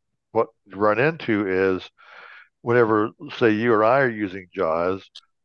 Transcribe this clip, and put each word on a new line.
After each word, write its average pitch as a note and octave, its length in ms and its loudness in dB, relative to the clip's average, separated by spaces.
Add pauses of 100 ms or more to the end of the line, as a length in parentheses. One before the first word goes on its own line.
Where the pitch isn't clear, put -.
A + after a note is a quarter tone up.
(320)
what A2+ 160 0 (180)
you F#2+ 120 -20
run G#2 220 0
into B2 480 0
is F#2+ 420 0 (720)
whenever, A2+ 500 2 (260)
say, A#2 140 4
you A2+ 220 0
or G#2+ 100 2
I B2+ 180 4
are C3 80 0
using G2 440 -8
jaws, F2+ 560 -2 (360)